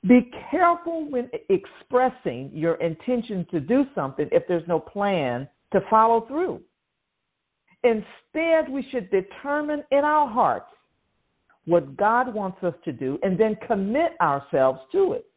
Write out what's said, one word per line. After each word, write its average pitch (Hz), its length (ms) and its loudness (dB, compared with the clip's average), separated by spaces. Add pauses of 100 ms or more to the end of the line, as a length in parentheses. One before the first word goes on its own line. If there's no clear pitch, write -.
Be 240 240 6 (220)
careful 339 580 0
when 254 200 -4 (200)
expressing 190 1040 -2
your 160 220 0
intention 185 760 -4
to 170 100 0
do 247 240 2 (100)
something 147 380 -4
if 165 160 4
there's 170 180 -2
no 170 100 0
plan 156 720 -2 (240)
to 196 80 4 (100)
follow 226 380 4
through. 294 320 -4 (1300)
Instead, 311 840 0
we 262 220 -6
should 226 200 -6
determine 294 720 -4 (100)
in 277 80 4
our 294 280 2
hearts 208 380 0 (960)
what 156 320 0
God 233 380 0
wants 196 320 -8
us 170 80 -2 (100)
to 160 80 -8
do 135 320 -4
and 190 140 0
then 214 180 2 (100)
commit 233 540 -2
ourselves 139 640 0 (100)
to 381 220 2
it. - 120 -8 (120)